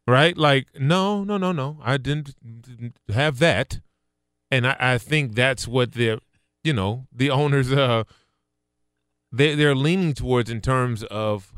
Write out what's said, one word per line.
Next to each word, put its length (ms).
Right? 320
Like, 300
no, 420
no, 140
no, 160
no. 300
I 160
didn't, 360
didn't 340
have 280
that. 400
And 160
I, 140
I 180
think 360
that's 340
what 240
they're, 260
you 80
know, 400
the 180
owners, 400
uh, 340
they, 240
they're 200
leaning 400
towards 340
in 140
terms 420
of, 540